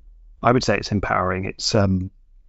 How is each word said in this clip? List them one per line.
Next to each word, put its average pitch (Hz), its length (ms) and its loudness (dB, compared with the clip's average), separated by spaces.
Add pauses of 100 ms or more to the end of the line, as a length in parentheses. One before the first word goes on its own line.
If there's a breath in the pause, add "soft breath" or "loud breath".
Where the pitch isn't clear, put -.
(420)
I 117 100 4
would 127 120 2
say 101 140 0
it's 104 140 -6
empowering. 95 520 -2
It's, - 300 -6
um, 95 360 2 (380)